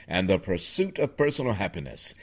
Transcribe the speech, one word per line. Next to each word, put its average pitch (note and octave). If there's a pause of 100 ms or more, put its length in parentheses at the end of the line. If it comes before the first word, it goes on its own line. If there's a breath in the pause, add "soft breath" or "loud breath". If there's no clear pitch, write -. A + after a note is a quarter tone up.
and F#2
the F#2+
pursuit F#2+
of -
personal D3
happiness. F2